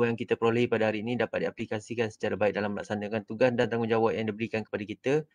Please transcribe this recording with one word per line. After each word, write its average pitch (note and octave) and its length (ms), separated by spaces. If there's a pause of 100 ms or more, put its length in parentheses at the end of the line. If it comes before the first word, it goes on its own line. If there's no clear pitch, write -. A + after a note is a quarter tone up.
yang A#2 80
kita A2+ 240
perolehi A#2 320
pada A2 240
hari G#2+ 80
ini A#2+ 160
dapat A2+ 320
diaplikasikan A2+ 640
secara G2+ 240
baik G2+ 160
dalam G#2 240
melaksanakan G#2 480
tugas A#2+ 320
dan A#2 160
tanggungjawab A2+ 400
yang A2 160
diberikan A2 400
kepada G2+ 160
kita. G#2 280 (220)